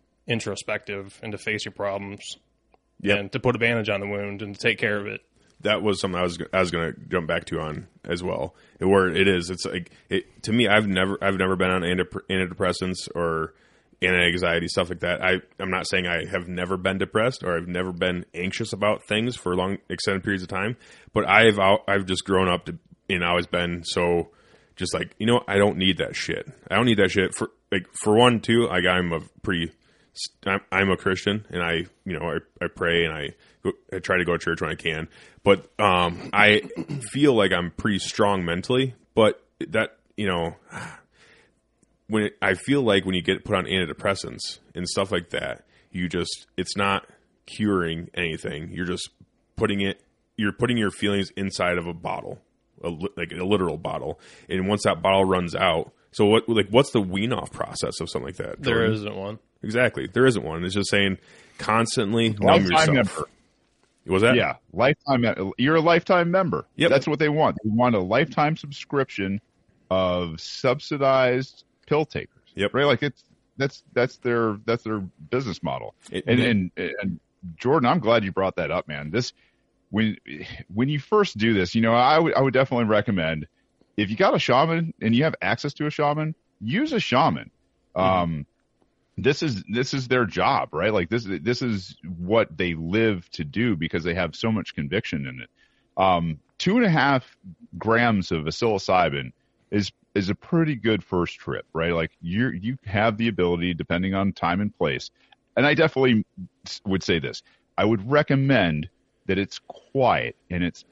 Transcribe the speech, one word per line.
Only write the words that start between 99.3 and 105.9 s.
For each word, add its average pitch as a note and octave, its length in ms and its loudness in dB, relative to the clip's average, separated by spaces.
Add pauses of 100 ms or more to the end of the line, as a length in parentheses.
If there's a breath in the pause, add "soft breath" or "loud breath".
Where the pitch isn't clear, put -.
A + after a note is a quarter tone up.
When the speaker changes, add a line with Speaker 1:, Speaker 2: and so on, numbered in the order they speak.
Speaker 3:
is, G2+ 220 -2 (220)
is F#2 160 0
a G2+ 40 0
pretty E3 420 0
good A2 280 0
first F2 340 -2
trip, - 360 -8
right? E2 180 0
Like, E2 200 -2 (100)
you're, G2+ 320 -2
you A2 320 -6
have G#2 320 0
the A#2 100 0
ability, F2 460 0
depending F2+ 400 -2
on G2 180 0
time F2+ 280 -2
and G#2 160 -4
place. C#2+ 340 -2 (460 soft breath)
And C3 100 4
I D3 80 4
definitely C#3 500 4 (400)